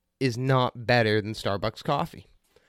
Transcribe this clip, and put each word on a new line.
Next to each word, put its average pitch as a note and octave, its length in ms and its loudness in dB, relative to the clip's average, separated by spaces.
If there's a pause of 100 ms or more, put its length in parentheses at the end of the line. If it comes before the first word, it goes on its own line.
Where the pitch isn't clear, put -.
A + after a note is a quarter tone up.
(180)
is B2+ 180 -2
not B2+ 500 0
better A2 360 4
than G#2+ 100 -6
Starbucks G#2 500 -4
coffee. D#3 440 -4 (420)